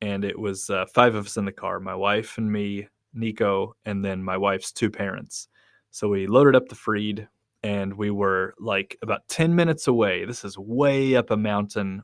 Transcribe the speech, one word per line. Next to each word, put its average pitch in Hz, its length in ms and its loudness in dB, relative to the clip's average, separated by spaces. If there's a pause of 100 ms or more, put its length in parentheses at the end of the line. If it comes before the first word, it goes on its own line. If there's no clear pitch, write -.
and 101 220 -4
it 95 140 -6
was, 101 300 -6
uh, 95 160 -2
five 123 300 4
of 104 100 -4
us - 140 -8
in 101 80 -2
the 95 60 -4
car, 92 280 -8
my 95 140 -8
wife 101 420 -2
and 107 160 -2
me, 101 360 -4 (260)
Nico, 107 600 0 (120)
and 101 180 -4
then 95 180 -4
my 92 140 -4
wife's 98 360 -2
two 110 180 0
parents. - 580 -8 (420)
So - 180 -4
we 98 180 0
loaded 131 280 8
up 127 140 4
the - 60 -14
Freed, 107 520 -4 (360)
and 101 320 -4
we 104 160 -2
were, 95 480 0
like, 98 420 -4
about 110 280 -4
ten 165 260 2
minutes 165 340 2
away. 98 380 2
This 120 180 -10
is 98 140 -12
way 131 580 2
up 120 140 2
a 110 80 4
mountain, 104 640 -2